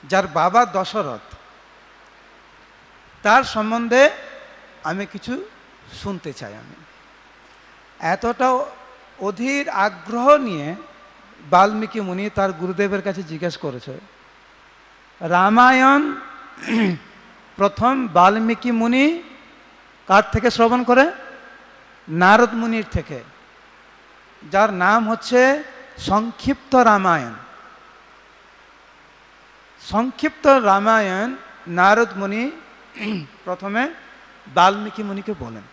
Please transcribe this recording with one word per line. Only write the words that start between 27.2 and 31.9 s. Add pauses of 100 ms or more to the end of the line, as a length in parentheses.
সংক্ষিপ্ত
রামায়ণ (300)
নারদ